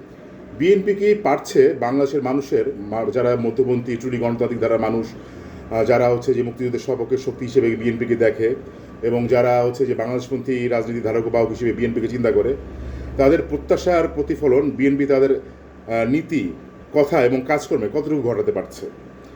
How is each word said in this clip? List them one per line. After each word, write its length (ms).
বিএনপি 360
কি 280
পারছে 580
বাংলাদেশের 420
মানুষের 420
মা-, 320
যারা 260
মধ্যপন্থী 600
truly 220
গণতান্ত্রিক 420
ধারার 200
মানুষ, 260
আহ, 140
যারা 240
হচ্ছে 260
যে 80
মুক্তিযুদ্ধের 380
সপক্ষে 360
শক্তি 300
হিসেবে 300
বিএনপিকে 400
দেখে 380
এবং 240
যারা 360
হচ্ছে 240
যে 80
বাংলাদেশপন্থী 720
রাজনীতি 320
ধারক 260
ও 40
বাহক 180
হিসেবে 240
বিএনপিকে 360
চিন্তা 220
করে, 240
তাদের 220
প্রত্যাশার 680
প্রতিফলন 560
বিএনপি 360
তাদের, 260
আহ, 760
নীতি, 420
কথা 320
এবং 220
কাজকর্মে 480
কতটুকু 340
ঘটাতে 240
পারছে? 340